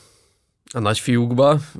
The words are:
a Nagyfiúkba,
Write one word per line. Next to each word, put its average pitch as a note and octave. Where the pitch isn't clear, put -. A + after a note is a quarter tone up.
a C3
Nagyfiúkba, A#2+